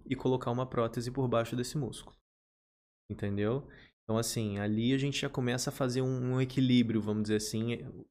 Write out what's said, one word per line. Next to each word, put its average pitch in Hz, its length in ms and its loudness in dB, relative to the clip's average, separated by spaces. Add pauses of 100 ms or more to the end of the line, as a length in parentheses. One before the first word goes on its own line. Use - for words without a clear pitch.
e 135 120 -2
colocar 127 340 0
uma 123 160 0
prótese 120 460 -2
por 127 160 0
baixo 117 260 2
desse 123 240 -2
músculo. - 380 -8 (920)
Entendeu? 104 560 -2 (380)
Então, 110 140 0
assim, 110 400 -2
ali 107 340 2
a 135 60 4
gente 139 220 -2
já 143 100 -2
começa 127 400 -2
a - 20 -4
fazer 127 300 0
um, 127 320 0
um 127 60 2
equilíbrio, 123 600 4
vamos 107 240 0
dizer 107 120 2
assim, 113 420 -2 (320)